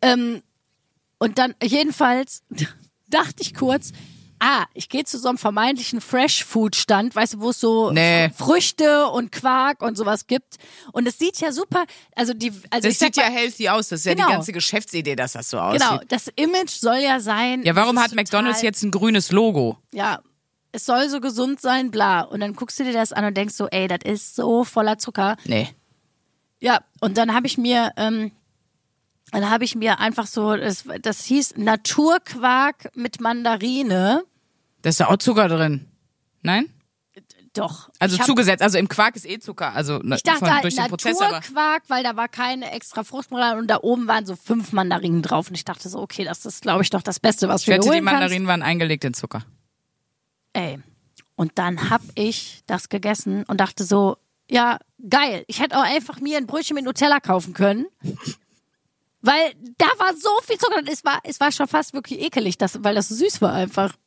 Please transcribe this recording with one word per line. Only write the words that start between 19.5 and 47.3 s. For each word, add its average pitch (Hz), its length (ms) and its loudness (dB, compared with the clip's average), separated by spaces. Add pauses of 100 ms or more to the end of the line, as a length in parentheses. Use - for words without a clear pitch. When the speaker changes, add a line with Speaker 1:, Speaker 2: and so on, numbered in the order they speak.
Speaker 1:
Ja, 202 280 -4 (520)
es - 140 -8
soll 247 220 2
so 277 120 -4
gesund 254 400 -2
sein, 254 320 0
bla. 196 300 2
Und 202 180 -6
dann 208 140 -4
guckst - 260 -8
du 277 40 -2
dir 254 100 -2
das 226 180 0
an 208 140 -2
und 202 100 -2
denkst 208 180 -2
so, 208 140 -4
„Ey, 185 180 -2
das 175 160 -2
ist - 320 -6
so 240 300 2
voller 214 340 0
Zucker.“ 208 460 -2
Speaker 2:
Nee. 113 240 -2 (880)
Speaker 1:
Ja, 240 220 2 (200)
und 202 160 0
dann 226 180 2
hab 247 100 2
ich - 140 -4
mir, 240 380 2
ähm, 220 360 -2 (1000)
dann 202 180 0
hab 226 120 4
ich 247 120 -4
mir 220 260 0
einfach 220 260 0
so, 214 300 0
das, 202 280 -4 (160)
das - 240 -4
hieß 269 320 0
Naturquark 254 1400 0
mit 240 240 -8
Mandarine. 233 1040 0 (580)
Speaker 2:
Da 156 60 0
ist 160 120 2
da 156 80 4
auch 196 80 6
Zucker 208 320 4
drin. 156 380 0 (560)
Nein? 202 260 0 (840)
Speaker 1:
Doch. - 440 -6
Speaker 2:
Also 185 160 4
Speaker 1:
Ich 185 60 2
hab 247 60 4
Speaker 2:
zugesetzt, 226 360 4
also 190 160 4
im 190 100 0
Quark 220 280 2
ist 202 100 -16
eh 185 120 -8
Zucker, 160 360 -8
also 147 240 -2
ne, 131 180 -2
Speaker 1:
Ich - 60 -4
dachte 320 180 2
Speaker 2:
von, 185 140 4
Speaker 1:
halt 285 100 2
Speaker 2:
durch - 100 0
den 247 140 -2
Prozess, 330 320 -2
aber 403 140 2
Speaker 1:
Naturquark, 302 540 -2
weil 254 140 -2
da 240 140 -4
war 233 120 -4
keine 254 440 -6
extra - 320 -10
Frucht - 260 -12
drin 233 280 0
und 226 100 -6
da 214 140 4
oben 240 260 0
waren 220 180 0
so 190 100 -8
fünf 220 360 -2
Mandarinen 175 500 0
drauf 160 260 -2
und 185 60 -12
ich 165 100 -10
dachte - 240 -12
so, 180 120 -10
„Okay, 196 240 -10
das 170 220 -10
ist, - 160 -12
glaub 190 180 2
ich, 185 100 2
doch 185 120 -2
das - 180 -6
Beste, 208 280 2